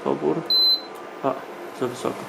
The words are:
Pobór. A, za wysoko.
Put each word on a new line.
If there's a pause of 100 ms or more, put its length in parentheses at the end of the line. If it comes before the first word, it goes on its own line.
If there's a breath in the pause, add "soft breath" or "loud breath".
Pobór. (800)
A, (460)
za
wysoko. (140)